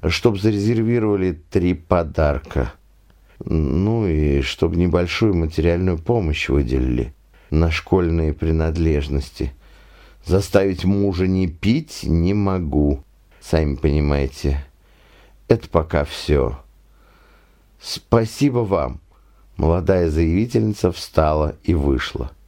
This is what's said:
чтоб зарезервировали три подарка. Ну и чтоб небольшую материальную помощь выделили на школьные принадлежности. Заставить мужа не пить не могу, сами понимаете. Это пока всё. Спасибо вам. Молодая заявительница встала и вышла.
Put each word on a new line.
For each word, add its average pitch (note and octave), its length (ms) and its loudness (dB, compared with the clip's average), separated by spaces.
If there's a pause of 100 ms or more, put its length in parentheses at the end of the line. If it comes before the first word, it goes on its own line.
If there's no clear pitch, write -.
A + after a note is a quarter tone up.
чтоб G2 320 2
зарезервировали G#2+ 1080 0
три F2+ 240 2
подарка. D2+ 1000 0 (720)
Ну F#2 640 0
и D2 340 0
чтоб E2 340 -2
небольшую F2 600 2
материальную E2+ 600 0
помощь E2 520 -2
выделили B1+ 640 0 (360)
на E2 220 2
школьные E2 640 0
принадлежности. D#2 1200 -2 (720)
Заставить F#2+ 600 0
мужа F#2+ 420 0
не F#2 200 0
пить A#2 560 -4
не E2+ 300 0
могу, D#2 680 -2 (360)
сами D2+ 360 0
понимаете. C#2+ 880 0 (840)
Это A2+ 220 2
пока D#2+ 340 0
всё. C#2 560 -2 (1200)
Спасибо A#2 760 0
вам. E2 400 -2 (580)
Молодая E2+ 520 2
заявительница G2 840 0
встала D#2 720 -2
и F2 100 0
вышла. C#2 580 -2 (160)